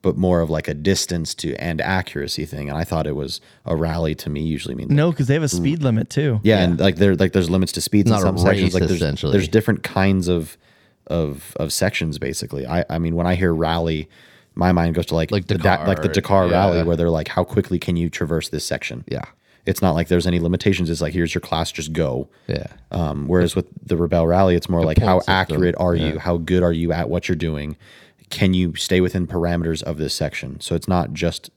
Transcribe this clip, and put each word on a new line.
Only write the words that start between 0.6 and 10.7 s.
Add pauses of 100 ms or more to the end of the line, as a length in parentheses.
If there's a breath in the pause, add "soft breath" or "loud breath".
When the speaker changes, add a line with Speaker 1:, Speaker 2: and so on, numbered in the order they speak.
Speaker 1:
a
distance
to
and
accuracy
thing.
And
I
thought
it
was (260 soft breath)
a
rally
to
me
usually
means,
Speaker 2:
No,
Speaker 1:
like,
Speaker 2:
'cause
they
have
a
speed
limit
too.
Speaker 1:
yeah,
Speaker 3:
Yeah.
Speaker 1:
and,
like,
there,
like,
there's
limits
to
speeds
in
Speaker 3:
Not
a
Speaker 1:
some
sections.
Speaker 3:
race,
Speaker 1:
Like,
there's,
Speaker 3:
essentially.
Speaker 1:
there's
different
kinds
of, (500 soft breath)